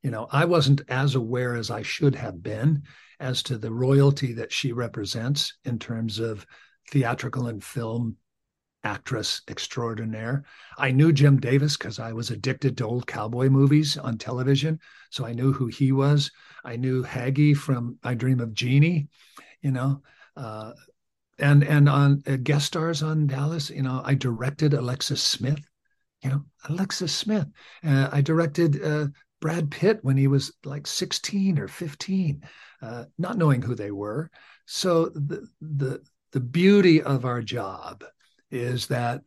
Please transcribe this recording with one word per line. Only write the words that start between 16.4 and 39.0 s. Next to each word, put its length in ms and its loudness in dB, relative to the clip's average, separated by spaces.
I 120 -12
knew 280 -2
Hagee 520 2
from 460 -4
I 120 -4
Dream 260 0
of 140 -6
Jeannie, 520 2
you 100 -2
know, 320 -2
uh, 360 -12
and, 240 6
and 260 6
on, 380 4
uh, 160 0
guest 240 0
stars 380 -4
on 240 0
Dallas, 420 -4
you 120 -6
know, 220 -2
I 100 2
directed 600 0
Alexis 480 -4
Smith, 380 -2
you 80 -4
know, 140 -2
Alexis 460 -4
Smith. 320 -2
Uh, 280 2
I 80 2
directed, 600 2
uh, 240 -2
Brad 320 -4
Pitt 300 2
when 140 2
he 120 4
was, 240 0
like, 220 -10
sixteen 720 -2
or 80 -4
fifteen, 760 -4
uh, 260 -12
not 200 -4
knowing 240 4
who 120 -4
they 160 -8
were. 400 -8
So 420 0
the, 400 -6
the, 400 -4
the 100 -2
beauty 600 6
of 220 0
our 180 -4
job 640 -10
is 340 -4
that 400 -2